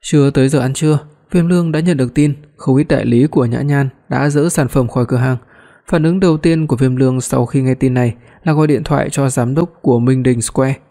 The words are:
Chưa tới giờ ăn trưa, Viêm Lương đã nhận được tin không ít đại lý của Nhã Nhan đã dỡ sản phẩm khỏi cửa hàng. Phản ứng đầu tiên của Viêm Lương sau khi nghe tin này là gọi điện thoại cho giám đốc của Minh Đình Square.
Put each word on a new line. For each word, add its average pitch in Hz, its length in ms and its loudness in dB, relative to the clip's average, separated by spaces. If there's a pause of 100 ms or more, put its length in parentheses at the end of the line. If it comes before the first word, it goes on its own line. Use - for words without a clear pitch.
Chưa 139 280 2
tới 135 200 2
giờ 147 100 0
ăn 127 140 -2
trưa, 156 260 0 (320)
Viêm 170 160 0
Lương 175 240 0
đã 151 80 -2
nhận 170 180 0
được 123 160 -2
tin 147 200 2 (240)
không 131 180 0
ít 147 80 2
đại - 220 0
lý 120 220 2
của 143 180 0
Nhã 117 160 -4
Nhan 139 280 0 (200)
đã 131 200 0
dỡ 147 200 0
sản 151 180 -2
phẩm 127 200 0
khỏi 123 180 -2
cửa 127 120 -2
hàng. 127 200 0 (500)
Phản 165 160 0
ứng 175 160 0
đầu 175 180 2
tiên 160 300 0
của 131 80 0
Viêm 127 200 0
Lương 127 260 0
sau 127 240 -2
khi 135 160 -2
nghe 127 140 0
tin 131 180 0
này 120 220 0 (280)
là 160 100 0
gọi 151 140 2
điện 143 160 0
thoại 143 260 -2
cho 139 200 -2
giám 127 260 -2
đốc 175 140 0 (120)
của 120 180 2
Minh 127 240 0
Đình 123 180 0
Square. 135 340 -2 (160)